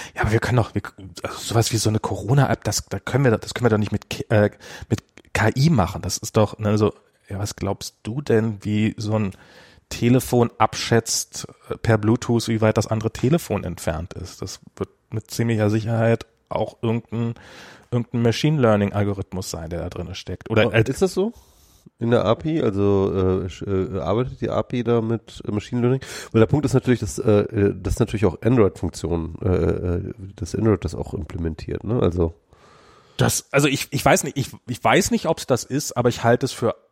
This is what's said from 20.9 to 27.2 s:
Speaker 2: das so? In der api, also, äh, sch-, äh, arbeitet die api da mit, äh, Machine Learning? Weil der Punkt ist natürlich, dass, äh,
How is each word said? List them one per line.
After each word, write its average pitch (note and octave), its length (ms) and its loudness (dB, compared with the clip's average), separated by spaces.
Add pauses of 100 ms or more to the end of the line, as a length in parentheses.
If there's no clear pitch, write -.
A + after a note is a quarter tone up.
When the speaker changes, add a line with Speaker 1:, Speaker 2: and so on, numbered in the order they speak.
Speaker 2:
das F#3 140 0
so? G3+ 180 -2 (640)
In A#2 140 -2
der G#2+ 120 4
api, D3+ 380 0
also, G2+ 500 2
äh, F#2 360 0
sch-, F#2+ 480 -4
äh, F#2+ 40 -4
arbeitet A#2+ 420 -2
die A2 100 -4
api A#2+ 320 -2
da A#2 180 2
mit, A2 460 -4
äh, G#2 40 -6
Machine A#2+ 300 -4
Learning? B2+ 200 2 (320)
Weil A2+ 80 4
der A2 40 6
Punkt C#3+ 220 2
ist A#2+ 80 2
natürlich, B2 240 4
dass, - 180 -6
äh, A2+ 140 2